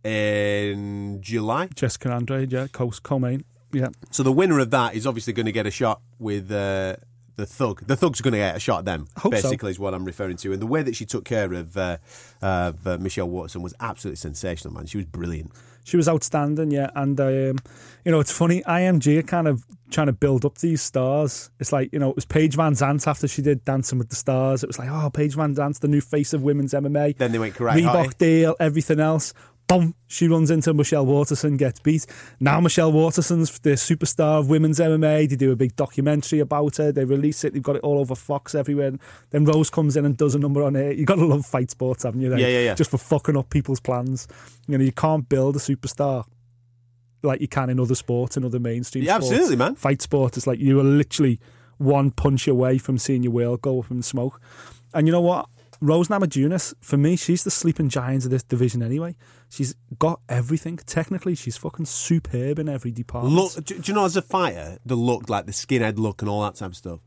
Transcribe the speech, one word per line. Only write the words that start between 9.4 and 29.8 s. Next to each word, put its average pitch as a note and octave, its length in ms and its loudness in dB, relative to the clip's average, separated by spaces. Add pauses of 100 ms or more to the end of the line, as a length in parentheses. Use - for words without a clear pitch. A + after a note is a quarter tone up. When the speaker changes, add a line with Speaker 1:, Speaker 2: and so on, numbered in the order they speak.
Speaker 1:
basically, B2+ 280 -2
is F2+ 80 -8
what G2 160 -6
I'm F#2 100 -8
referring F#2 340 -8
to. F#2+ 140 -6
And G2 80 -6
the A2 60 -6
way D3 160 -2
that B2+ 120 -4
she A2 120 -10
took G#2+ 180 -8
care G#2 280 -2
of, F2 240 -10
uh, F2+ 200 -4 (460)
of, F2 440 -2
uh, F2+ 120 -4
Michelle F#2 300 -6
Waterson F2 340 -10
was F2 180 -12
absolutely G2+ 360 -8
sensational, D#2+ 580 -10
man. D#2 120 -14
She G#2 120 -10
was F#2 80 -8
brilliant. D#2+ 440 -8 (340)
Speaker 2:
She - 120 -2
was D#3+ 120 4
outstanding, D3+ 640 -2
yeah. C#3 240 -2
And, C#3 240 0
um, C3+ 400 0 (460)
you E3+ 80 2
know, D#3 80 4
it's C#3+ 100 0
funny, F3 360 0
I F3 160 2
M F#3 180 4
G D3 180 4
are D#3+ 40 2
kind E3 260 0
of B2+ 160 0 (260)
trying D#3 160 0
to C3+ 60 2
build C3 320 2
up C#3+ 140 -2
these E3 220 0
stars. C3+ 760 -2
It's - 140 -4
like, C3+ 200 0
you D3+ 60 -4
know, C3+ 120 2
it - 60 -6
was - 80 -6
Paige D#3 300 2
Van D#3 200 6
Zandt C#3 340 0
after D3 180 -2
she C#3+ 160 -4
did C#3 220 2
Dancing C3+ 340 0
with A#2 120 -4
the - 60 -8
Stars. C3 460 0
It C3+ 60 -6
was - 100 -8
like, B2 120 -8
"Oh, D3+ 200 -2
Paige D3 240 0
Van D3 200 0
Zandt's C#3+ 260 -2
the D3 80 0
new D3 120 4
face D3 320 -2
of D3 100 0
women's C#3+ 300 2
M C#3 140 0
M D3 100 0
A." D3 180 2
Speaker 1:
Then B2 180 0
they A#2 60 0
went A2 180 -2
karate A#2+ 260 4
Speaker 2:
Reebok E3 280 4
Speaker 1:
hottie. - 80 -18
Speaker 2:
deal, E3 420 6
everything D#3 400 2
else. D#3 340 0 (340)
Boom, F3 260 4 (120)